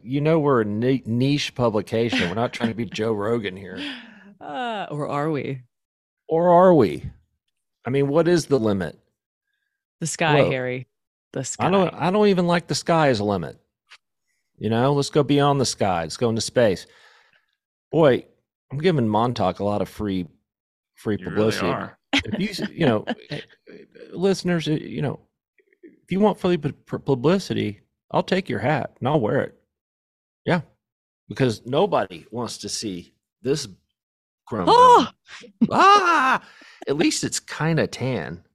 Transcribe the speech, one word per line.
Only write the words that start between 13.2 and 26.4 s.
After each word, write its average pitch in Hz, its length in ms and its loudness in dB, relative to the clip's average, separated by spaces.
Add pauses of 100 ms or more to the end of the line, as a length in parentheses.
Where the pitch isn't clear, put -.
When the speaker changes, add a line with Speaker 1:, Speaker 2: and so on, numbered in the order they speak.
Speaker 1:
limit. 90 340 -2 (1000)
You 107 120 -4
know, 123 240 2
let's 143 160 -2
go 147 140 2
beyond 143 360 2
the 123 60 0
sky. 92 380 -2
Let's 78 120 -10
go 120 140 -2
into 113 120 -2
space. 107 460 0 (1040)
Boy, 147 340 4 (460)
I'm 131 60 -10
giving 151 320 0
Montauk 107 500 0
a 101 60 -2
lot 101 160 0
of 92 80 -4
free, 95 360 -4 (680)
free 104 240 -4
Speaker 3:
You 90 60 -14
really - 100 -8
Speaker 1:
publicity. 104 320 0
Speaker 3:
are. 107 300 -6 (160)
Speaker 1:
If 262 260 -2
you 208 100 -2
s-, 202 220 -8
you - 140 -2
know, 110 180 2 (140)
<laughs> - 120 -20
eh, 147 120 -10 (280)
eh, - 40 -20 (400)
listeners, 175 560 -2
eh, 151 120 2
you - 200 -8
know, 139 180 -4 (640)
if - 280 -16
you 185 100 0
want 208 180 2
free 175 180 0